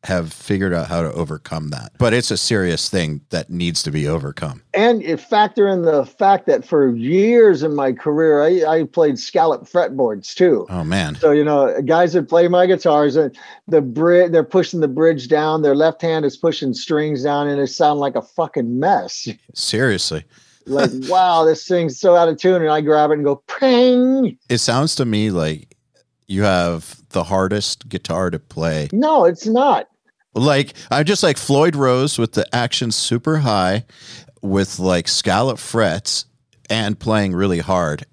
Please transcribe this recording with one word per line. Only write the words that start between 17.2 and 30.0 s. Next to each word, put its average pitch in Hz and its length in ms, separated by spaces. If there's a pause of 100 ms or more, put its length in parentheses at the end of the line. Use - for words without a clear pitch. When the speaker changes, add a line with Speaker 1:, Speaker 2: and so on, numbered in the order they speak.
Speaker 2:
down, 143 240
and 143 140
it 139 60
sound 147 340
like 139 160
a 110 60
fucking 127 560
mess. 160 500 (120)
<laughs> - 140
Speaker 1:
Seriously. 104 680 (400)
Speaker 2:
Like, - 340
Speaker 1:
<laughs> - 100
Speaker 2:
"Wow, 180 360
this 160 220
thing's 170 320
so 175 180
out 170 120
of 151 100
tune." 185 240
And 156 80
I 151 100
grab 151 300
it 151 40
and 147 100
go, 143 220
"Ping." 254 920 (100)
Speaker 1:
It 120 100
sounds 135 380
to 135 80
me 107 260
like 78 460 (500)
you 95 160
have 87 680
the 87 140
hardest 95 640
guitar 90 420
to 82 80
play. 78 540
Speaker 2:
No, 277 320
it's 208 220
not. 240 420 (460)